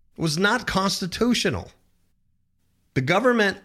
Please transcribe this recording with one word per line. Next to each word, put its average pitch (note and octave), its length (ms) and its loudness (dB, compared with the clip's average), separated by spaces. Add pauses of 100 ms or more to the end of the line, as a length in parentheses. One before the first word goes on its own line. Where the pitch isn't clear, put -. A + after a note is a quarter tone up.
(180)
was D#3+ 180 -2
not G3+ 300 0
constitutional. F#3+ 1040 -2 (1200)
The C#3 80 -2
government G#3 640 2